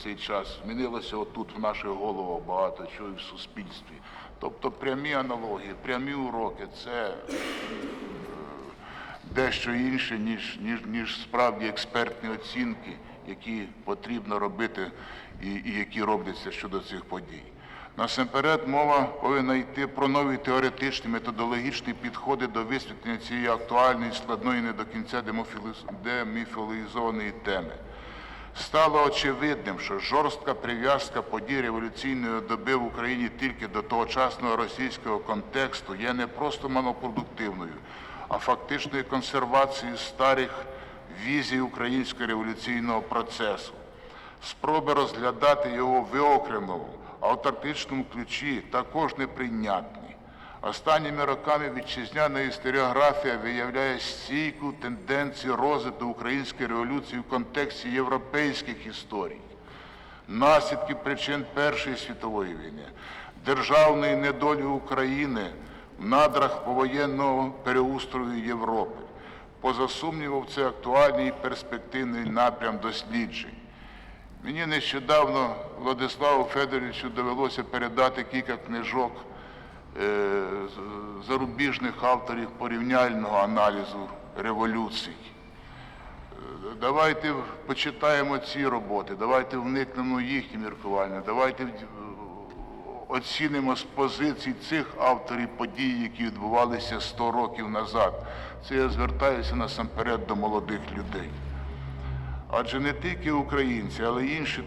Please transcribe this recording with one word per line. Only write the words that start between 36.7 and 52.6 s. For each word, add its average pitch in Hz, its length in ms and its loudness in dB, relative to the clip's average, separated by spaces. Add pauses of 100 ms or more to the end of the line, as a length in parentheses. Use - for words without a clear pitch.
а - 100 -2
фактичною 139 640 0
консервацією 131 920 2
старих 131 680 2 (600)
візій 131 340 2
українського 123 680 0
революційного 113 720 0
процесу. 113 720 -2 (720)
Спроби 147 500 2
розглядати 131 800 4
його 127 300 4
в 113 40 0
виокремленому, 110 840 2 (300)
автартичному 131 920 0
ключі 123 580 -2
також 127 460 0
неприйнятні. 113 1000 -2 (460)
Останніми 147 640 2
роками 143 520 2
вітчизняна 135 640 0
історіографія 131 960 4